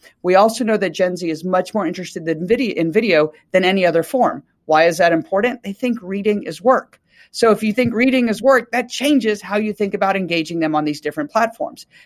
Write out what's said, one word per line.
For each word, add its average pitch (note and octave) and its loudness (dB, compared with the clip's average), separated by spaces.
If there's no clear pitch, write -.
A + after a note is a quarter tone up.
We F3+ 2
also A3 4
know A3 0
that F#3 -2
Gen F3+ -2
Z E3+ -6
is D3+ -6
much F#3 -2
more G3+ -2
interested F3 -8
in E3 -4
video, A#3 0
in E3 -2
video E3+ 2
than F#3 2
any F#3 2
other E3 2
form. A#3+ -2
Why D#3 4
is E3+ 2
that E3+ 4
important? G3+ -2
They G3 -8
think A#3+ -2
reading G3+ -4
is E3 -12
work. - 0
So A3+ 2
if G#3 0
you G#3+ 0
think B3 0
reading B3 2
is A3 -4
work, B3 2
that B3 -2
changes A#3 0
how F#3+ -4
you G#3+ -2
think G3+ -4
about G3 0
engaging E3+ -2
them D#3 0
on D3+ 0
these D3 -4
different D3+ -6
platforms. - -4